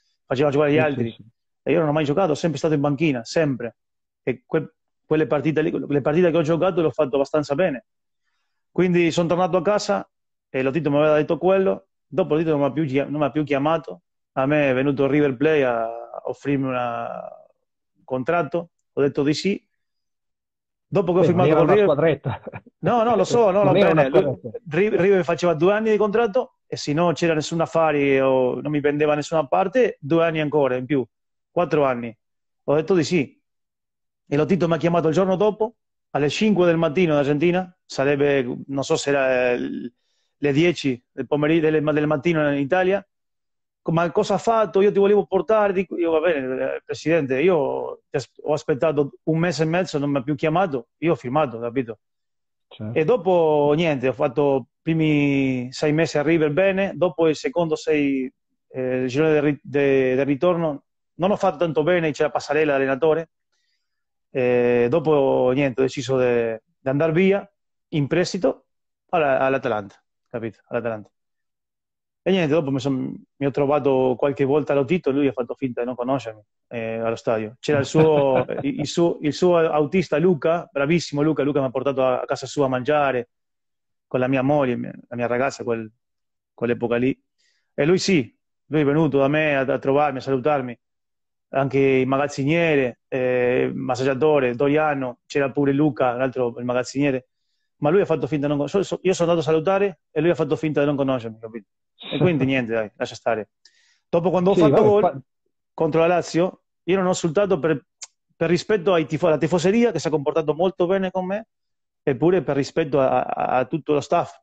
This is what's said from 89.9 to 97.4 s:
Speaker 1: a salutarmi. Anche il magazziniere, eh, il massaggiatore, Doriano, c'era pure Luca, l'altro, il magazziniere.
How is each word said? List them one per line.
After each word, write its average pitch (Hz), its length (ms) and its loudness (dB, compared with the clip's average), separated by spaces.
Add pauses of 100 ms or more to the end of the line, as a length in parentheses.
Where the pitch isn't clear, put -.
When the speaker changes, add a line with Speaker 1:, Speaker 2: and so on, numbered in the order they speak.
Speaker 1:
a 123 40 -8
salutarmi. 135 560 -2 (720)
Anche 135 300 -2
il 131 280 2
magazziniere, 143 1000 0
eh, 127 640 0
il 127 60 -6
massaggiatore, 131 800 0
Doriano, 143 720 -2
c'era 139 240 -2
pure 139 220 0
Luca, 139 420 0
l'altro, 123 460 -2
il 123 60 -8
magazziniere. 127 640 -2 (480)